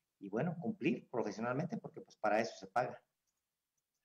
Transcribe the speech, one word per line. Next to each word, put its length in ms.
y, 100
bueno, 300
cumplir 500
profesionalmente 680
porque, 240
pues, 160
para 240
eso 180
se 80
paga. 340